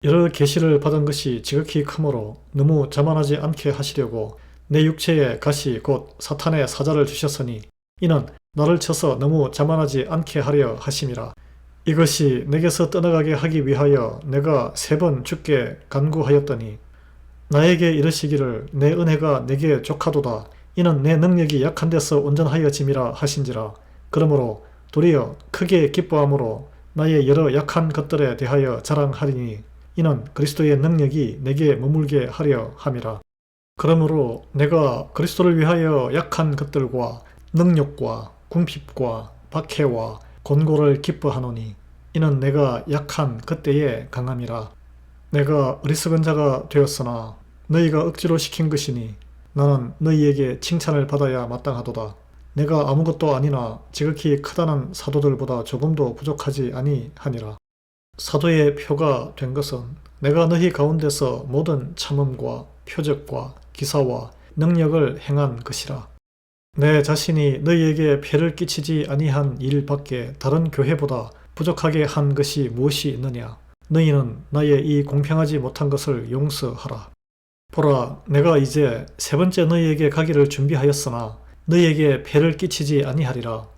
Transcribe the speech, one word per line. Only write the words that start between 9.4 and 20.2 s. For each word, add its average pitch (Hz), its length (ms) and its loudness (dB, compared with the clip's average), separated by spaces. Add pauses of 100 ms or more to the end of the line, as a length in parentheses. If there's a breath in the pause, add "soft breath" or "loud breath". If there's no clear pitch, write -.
자만하지 147 580 0
않게 160 320 -4
하려 131 340 2
하심이라. 123 580 -6 (520 soft breath)
이것이 147 640 2
내게서 160 420 0
떠나가게 165 440 2
하기 156 320 0
위하여 135 600 2
내가 143 500 0
세 - 220 -2
번 147 260 0
주께 139 540 -2 (120)
간구하였더니 139 880 0 (680 soft breath)
나에게 165 460 4
이르시기를, 143 800 0
"내 143 180 4
은혜가 156 540 2
내게 139 360 2
족하도다. 139 680 -2 (280 soft breath)